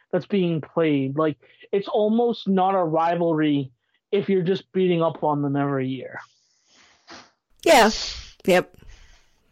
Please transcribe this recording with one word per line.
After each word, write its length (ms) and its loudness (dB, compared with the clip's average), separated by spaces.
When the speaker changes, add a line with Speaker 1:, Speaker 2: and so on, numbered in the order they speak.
Speaker 1:
that's 160 -4
being 340 -2
played, 560 -2
like, 220 -2
it's 160 -2
almost 580 0
not 280 2
a 100 2
rivalry 840 0
if 180 -2
you're 140 2
just 300 -4
beating 300 0
up 220 -2
on 160 0
them 160 -2
every 320 -2
year. 320 -12
Speaker 2:
Yeah. 260 8
Yep. 320 2